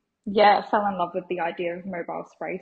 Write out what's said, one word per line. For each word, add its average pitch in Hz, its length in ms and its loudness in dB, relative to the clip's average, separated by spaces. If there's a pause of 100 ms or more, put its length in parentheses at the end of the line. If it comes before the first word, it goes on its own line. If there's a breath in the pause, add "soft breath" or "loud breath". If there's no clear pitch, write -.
(260)
yeah, 202 380 6
fell 208 240 0
in 196 100 -2
love 175 180 -2
with 180 140 -4
the 175 100 -4
idea 170 380 -4
of 180 80 -14
mobile 170 480 -8
spray 170 280 -8